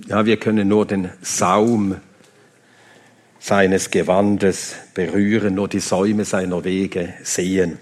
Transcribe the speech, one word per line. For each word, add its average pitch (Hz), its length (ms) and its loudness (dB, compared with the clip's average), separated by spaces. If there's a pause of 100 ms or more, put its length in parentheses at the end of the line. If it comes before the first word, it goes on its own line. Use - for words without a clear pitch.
Ja, 107 180 0
wir 110 100 2
können 107 300 2
nur 104 180 4
den 92 260 -2 (120)
Saum 101 760 2 (1400)
seines 95 540 2
Gewandes 98 800 0 (200)
berühren, 101 600 0
nur 98 140 -2
die 101 100 -4
Säume 101 460 0
seiner 90 400 -4
Wege 92 580 -4
sehen. 90 600 -2